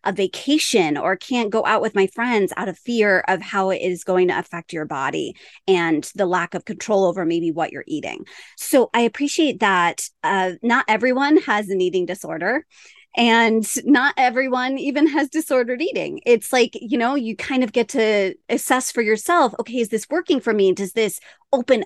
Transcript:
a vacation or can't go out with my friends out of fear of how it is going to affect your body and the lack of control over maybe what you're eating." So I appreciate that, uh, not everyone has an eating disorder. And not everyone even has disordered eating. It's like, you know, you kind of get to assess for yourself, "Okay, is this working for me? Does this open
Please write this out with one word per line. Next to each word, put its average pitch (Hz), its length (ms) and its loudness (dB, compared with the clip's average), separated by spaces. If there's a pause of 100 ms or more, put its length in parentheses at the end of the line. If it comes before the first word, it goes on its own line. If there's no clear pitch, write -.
a - 80 -2
vacation 190 840 0
or 185 180 -2
can't 233 360 -4
go 220 160 0
out 214 160 2
with 220 100 -2
my 190 140 4
friends 233 500 0
out 185 100 -6
of 190 120 -8
fear 208 480 2
of 190 160 2
how 196 260 -2
it 190 100 -2
is 180 240 -4
going 185 260 2
to - 100 0
affect 170 340 -10
your 156 120 -6
body 139 500 -4 (320)
and 170 480 2
the 202 100 0
lack 175 300 -2
of 170 100 -10
control 196 400 0
over 175 200 0
maybe 170 260 0
what 156 200 -4
you're 139 140 -12
eating." 147 400 -8 (320)
So - 340 2
I 233 100 2
appreciate 277 580 0
that, 180 500 0 (140)
uh, 185 300 0 (100)
not 240 240 0
everyone 254 540 2
has 208 280 -2
an 190 100 -2
eating 180 280 0
disorder. 175 580 -4 (500)
And 226 500 4 (180)
not 269 320 4
everyone 254 640 0
even 277 300 0
has 285 220 0
disordered 254 520 -2
eating. 185 420 -4
It's 240 300 2
like, 240 260 2
you 240 200 -4
know, 247 160 0
you 226 200 -4
kind 254 280 -2
of 226 80 -2
get 233 180 0
to 214 460 0 (120)
assess 262 440 -2
for 240 100 -2
yourself, 226 580 2
"Okay, 233 200 -6
is 226 100 -2
this 214 180 -4
working 311 320 -2
for 226 140 0
me? 196 180 4
Does 190 220 -4
this 220 260 -2 (320)
open 247 340 2